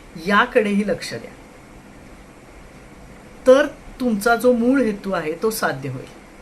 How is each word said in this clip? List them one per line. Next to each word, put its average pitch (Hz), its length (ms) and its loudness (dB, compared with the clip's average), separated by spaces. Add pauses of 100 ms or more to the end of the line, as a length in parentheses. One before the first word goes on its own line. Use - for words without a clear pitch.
(280)
याकडेही 208 600 2
लक्ष - 240 -6
द्या, 117 200 -14 (2250)
तर 277 200 6 (320)
तुमचा 233 360 0
जो 247 180 2
मूळ 247 280 2
हेतू 202 300 -4
आहे 160 220 -4 (100)
तो 220 80 0
साध्य 143 380 -6
होईल. 131 180 -12 (340)